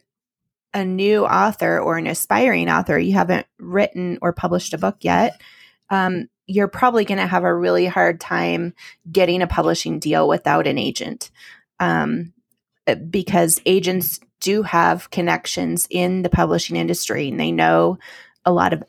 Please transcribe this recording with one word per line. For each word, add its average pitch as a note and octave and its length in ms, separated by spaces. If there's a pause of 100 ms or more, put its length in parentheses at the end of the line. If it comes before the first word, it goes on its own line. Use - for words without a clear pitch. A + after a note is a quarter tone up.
(720)
a G3+ 100
new G3 420
author F#3 540
or E3 180
an E3 100
aspiring F#3 640
author, D#3+ 280
you F3 160
haven't F3+ 320 (140)
written F3+ 640
or F3 120
published F3+ 400
a E3 60
book F#3+ 220
yet, F#3+ 380 (500)
um, F#3 380 (200)
you're G3+ 200
probably A#3 380
gonna F#3+ 220
have F3+ 160
a F3 120
really F3+ 300
hard F3 340
time E3+ 540 (380)
getting F3+ 300
a F3 60
publishing E3 520
deal D#3 280
without D3+ 380
an C#3+ 140
agent, - 500 (500)
um, E3 540 (540)
uh, A#2+ 80
because E3+ 680
agents F#3 540 (200)
do G#3 240
have E3+ 480
connections E3+ 800
in F3+ 320
the F3 60
publishing E3+ 460
industry, E3 540
and - 100
they D#3+ 120
know E3 480 (460)
a F3+ 60
lot F3 220
of D#3+ 160